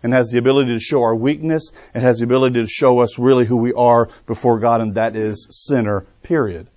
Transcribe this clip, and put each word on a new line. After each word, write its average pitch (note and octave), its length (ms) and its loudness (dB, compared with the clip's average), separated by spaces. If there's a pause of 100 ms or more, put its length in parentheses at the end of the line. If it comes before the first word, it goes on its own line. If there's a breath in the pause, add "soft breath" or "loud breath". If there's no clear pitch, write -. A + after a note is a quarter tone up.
and A#2+ 100 -2
has B2 180 2
the B2 80 0
ability C3 360 2
to A2 60 -4
show C3+ 220 -2
our A2+ 140 0
weakness D3+ 560 -4 (220 loud breath)
and B2 100 -4
has A#2+ 140 2
the A#2 60 -2
ability B2+ 360 2
to A2 80 -4
show B2 320 2
us A#2 180 -2
really B2 280 4
who B2 100 -2
we A#2+ 160 0
are A#2+ 380 2 (160 loud breath)
before A#2 320 0
God, A#2 220 0
and A2 160 -4
that A2+ 200 -2
is G#2+ 340 -6
sinner, G#2 540 -2 (180)
period. G#2+ 440 -4 (100)